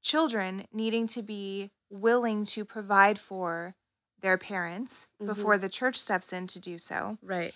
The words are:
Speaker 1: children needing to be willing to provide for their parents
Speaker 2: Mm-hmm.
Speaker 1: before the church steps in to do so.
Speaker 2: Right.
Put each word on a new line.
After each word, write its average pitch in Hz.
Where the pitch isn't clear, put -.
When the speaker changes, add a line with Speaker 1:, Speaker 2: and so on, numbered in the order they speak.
Speaker 1:
children 208
needing 220
to 233
be 202
willing 214
to 208
provide 202
for 175
their 185
parents 185
Speaker 2:
Mm-hmm. 208
Speaker 1:
before 208
the 190
church 247
steps -
in 185
to 185
do 175
so. -
Speaker 2:
Right. 185